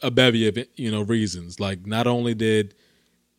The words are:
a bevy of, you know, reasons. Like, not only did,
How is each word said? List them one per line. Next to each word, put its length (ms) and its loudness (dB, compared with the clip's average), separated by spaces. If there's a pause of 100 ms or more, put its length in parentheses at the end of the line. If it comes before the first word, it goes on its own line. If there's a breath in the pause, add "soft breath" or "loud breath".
a 80 -2
bevy 380 4
of, 100 -2 (180)
you 140 -4
know, 120 -2
reasons. 580 -4
Like, 260 -6
not 200 0
only 280 0
did, 400 0 (640)